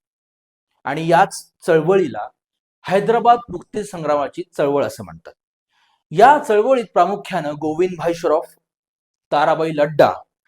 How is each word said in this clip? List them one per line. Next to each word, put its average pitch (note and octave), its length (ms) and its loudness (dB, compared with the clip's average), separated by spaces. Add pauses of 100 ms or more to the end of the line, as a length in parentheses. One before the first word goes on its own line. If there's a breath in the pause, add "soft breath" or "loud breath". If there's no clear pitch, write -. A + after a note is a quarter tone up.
(840)
आणि D#3 220 -6
याच F3 440 2 (140)
चळवळीला D#3+ 600 0 (580)
हैदराबाद G#3+ 540 2 (100)
मुक्तीसंग्रामाची E3+ 960 -6 (140)
चळवळ C#3+ 280 0
असं - 180 -10
म्हणतात. E2 300 -20 (800)
या A#3+ 280 6
चळवळीत A#3 540 0
प्रामुख्यानं F3 600 -2
गोविंदभाई D#3+ 600 -4
श्रॉफ, E3 400 -4 (800)
ताराबाई D#3 440 0
लड्डा, D3 360 2 (360)